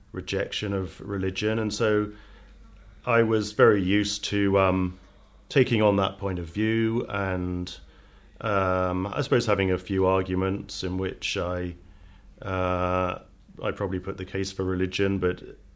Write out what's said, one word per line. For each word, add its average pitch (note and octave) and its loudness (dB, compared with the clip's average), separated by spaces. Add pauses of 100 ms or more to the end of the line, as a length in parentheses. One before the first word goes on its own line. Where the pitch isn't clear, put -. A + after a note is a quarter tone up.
(120)
rejection G2 -4
of F#2+ -4
religion. G2+ -2
And A2 -2
so G#2+ 2 (920)
I A#2 4
was A2 0
very A2 6
used G2+ 0
to, G2+ 2
um, F#2 2 (500)
taking B2 2
on G#2 6
that F#2+ 0
point F#2+ -4
of E2+ -8
view A2+ 0
and, F2+ -4 (640)
um, F#2 0
I - -4
suppose A#2+ 2
having G2 2
a F#2 2
few F#2+ 0
arguments F#2+ 0
in F#2 -4
which - -6
I, F2+ -4 (640)
uh, F2+ 0 (440)
I G#2 -2
probably F#2+ -4
put - -8
the F#2+ -8
case G2 -4
for - -6
religion, F#2 0
but F2+ 0 (340)